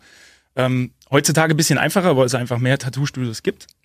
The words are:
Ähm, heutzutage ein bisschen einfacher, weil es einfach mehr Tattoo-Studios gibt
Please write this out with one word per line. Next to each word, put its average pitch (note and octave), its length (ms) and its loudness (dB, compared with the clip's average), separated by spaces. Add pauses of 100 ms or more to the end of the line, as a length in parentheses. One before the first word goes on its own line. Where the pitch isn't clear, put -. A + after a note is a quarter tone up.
(560)
Ähm, B2+ 360 0 (180)
heutzutage D#3+ 440 2
ein D3 40 -2
bisschen D3+ 220 0
einfacher, F3 380 2
weil C3 80 6
es B2 100 -2
einfach A#2+ 240 -4
mehr B2+ 180 2
Tattoo-Studios B2+ 680 -6
gibt - 240 -6 (180)